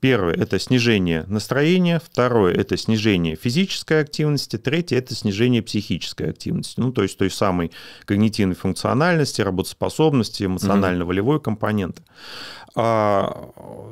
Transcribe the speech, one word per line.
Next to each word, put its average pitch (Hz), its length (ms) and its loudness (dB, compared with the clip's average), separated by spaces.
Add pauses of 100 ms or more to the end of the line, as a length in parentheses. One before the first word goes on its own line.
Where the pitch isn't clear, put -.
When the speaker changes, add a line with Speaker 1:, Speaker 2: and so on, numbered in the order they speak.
Speaker 1:
Первое — 107 360 2
это 98 220 0
снижение 98 680 2
настроения, 160 760 2
второе — 117 520 2
это 98 200 0
снижение 98 600 2
физической 156 640 0
активности, 147 580 -2
третье — - 400 -2
это 127 160 -6
снижение 113 480 2
психической - 640 -4
активности, - 520 -6
ну, 123 100 0
то 117 140 0
есть 95 140 -4
той 95 120 2
самой 90 400 0 (340)
когнитивной 104 520 2
функциональности, 123 840 0
работоспособности, 101 1000 0
эмоционально-волевой 95 920 0
Speaker 2:
Мгм. 147 80 -6
Speaker 1:
компоненты. 104 580 -2 (720)
А, 107 760 0 (400)